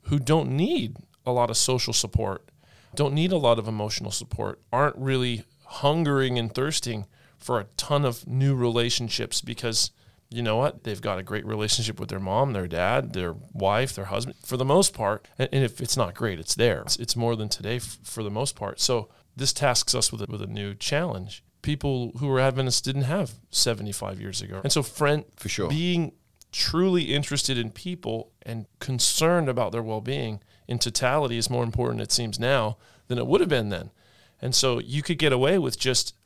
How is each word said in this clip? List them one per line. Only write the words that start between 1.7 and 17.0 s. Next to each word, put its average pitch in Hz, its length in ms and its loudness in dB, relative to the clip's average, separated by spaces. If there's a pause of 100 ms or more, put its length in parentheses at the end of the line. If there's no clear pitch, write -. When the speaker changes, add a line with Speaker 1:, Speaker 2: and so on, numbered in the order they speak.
Speaker 1:
support, 98 580 -2 (440)
don't 143 200 0
need 165 160 4
a 185 60 2
lot 120 220 6
of 107 100 -4
emotional 107 420 -4
support, - 500 -6 (120)
aren't 135 240 2
really 123 480 0 (220)
hungering 143 720 2
and 113 160 -4
thirsting 123 520 -2 (320)
for 123 220 0
a 98 40 -8 (120)
ton 143 280 0
of 120 220 -2
new 135 280 2
relationships 120 880 0
because, 117 500 -2 (400)
you 120 120 -6
know 110 140 2
what? 139 280 0
They've 101 160 -6
got 95 180 -2
a 98 40 -6
great 107 220 -6
relationship 107 560 -2
with 101 80 -8
their 98 120 -6
mom, 110 320 2
their 92 140 -2
dad, 101 460 0
their 87 220 -4 (180)
wife, 104 420 0
their 98 120 -8
husband, 107 380 -6
for 135 120 -6
the 127 80 0
most 165 300 4
part. 104 320 -2 (120)
And, 131 140 0
and 135 120 4
if - 160 -4
it's 127 160 -2
not 101 180 0
great, 101 260 -4
it's - 140 -2
there. 113 280 2
It's, - 140 -2
it's - 200 -4